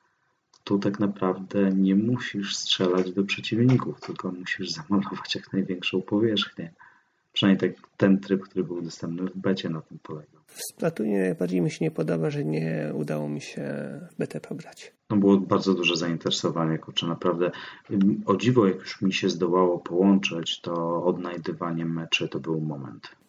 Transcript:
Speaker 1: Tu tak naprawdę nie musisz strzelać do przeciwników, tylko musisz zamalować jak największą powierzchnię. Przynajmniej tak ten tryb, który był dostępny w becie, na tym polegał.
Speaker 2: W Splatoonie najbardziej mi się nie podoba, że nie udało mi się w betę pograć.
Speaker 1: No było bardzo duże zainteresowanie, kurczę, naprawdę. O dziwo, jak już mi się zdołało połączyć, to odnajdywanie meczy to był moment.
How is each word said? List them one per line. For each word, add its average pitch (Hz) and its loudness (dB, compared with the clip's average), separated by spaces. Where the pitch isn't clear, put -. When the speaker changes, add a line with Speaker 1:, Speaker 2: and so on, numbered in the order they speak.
Speaker 1:
Tu 101 2
tak 101 -2
naprawdę 95 0
nie 95 4
musisz 107 0
strzelać 92 0
do 98 0
przeciwników, 113 2
tylko 90 -8
musisz 90 -6
zamalować 95 -2
jak - -12
największą 92 -2
powierzchnię. 104 -2
Przynajmniej 95 4
tak - -20
ten 95 6
tryb, 95 0
który 92 -4
był 87 -8
dostępny 85 -6
w 92 -12
becie, 95 -2
na 80 -4
tym 78 -18
polegał. - -14
Speaker 2:
W - -18
Splatoonie 202 -2
najbardziej 180 2
mi 160 2
się - -4
nie 156 0
podoba, 160 -2
że 147 -4
nie 156 -2
udało 151 -4
mi 147 -6
się - -10
w - -20
betę - -6
pograć. - -14
Speaker 1:
No 110 2
było 98 8
bardzo 95 2
duże 87 0
zainteresowanie, 82 0
kurczę, - -6
naprawdę. 85 0
O 101 4
dziwo, 113 6
jak 92 4
już - -12
mi 95 2
się 95 2
zdołało 87 2
połączyć, 90 2
to 85 -2
odnajdywanie 85 -4
meczy 82 -4
to 73 -6
był 80 -4
moment. 69 -8